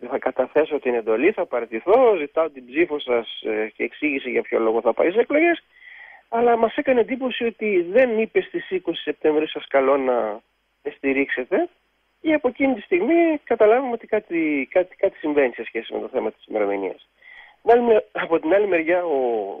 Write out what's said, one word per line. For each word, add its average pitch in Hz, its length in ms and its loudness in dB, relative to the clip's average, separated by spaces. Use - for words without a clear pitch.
θα 135 100 -4
καταθέσω 143 600 0
την 123 160 -2
εντολή, 117 380 0
θα 190 140 -4
παραιτηθώ, 170 720 2
ζητάω 156 320 -2
την 131 160 -20
ψήφο 151 340 -2
σας, 120 420 -4
ε, 110 340 -4
και - 80 -6
εξήγησε 135 460 -6
για 117 120 -2
ποιο 113 160 -2
λόγο 113 220 0
θα 113 120 0
πάει 156 180 0
σε 214 100 0
εκλογές, 311 420 2
αλλά 233 280 2
μας 226 200 0
έκανε 262 240 2
εντύπωση 247 440 -4
ότι 214 380 -2
δεν 220 360 2
είπε 220 220 0
στις - 300 -8
είκοσι 175 320 -6
Σεπτεμβρίου 156 460 0
"Σας - 180 -12
καλώ 135 300 2
να 117 440 0
με 143 140 -8
στηρίξετε" 135 720 -2
και 311 140 0
από 294 140 0
εκείνη 269 260 0
τη 208 60 -10
στιγμή 311 640 2
καταλάβουμε 233 480 4
ότι 226 140 -8
κάτι, 160 640 -2
κάτι, 180 260 0
κάτι 190 220 -2
συμβαίνει 143 360 0
σε 117 100 -10
σχέση 113 300 -10
με 107 60 -4
το 110 80 -8
θέμα 110 240 -4
της - 140 -20
ημερομηνίας. 101 600 -4
Την 202 80 2
άλλη 240 120 6
με-, 220 300 2
από 170 280 -2
την 156 140 0
άλλη 208 120 4
μεριά, 175 380 0
ο, 147 140 -2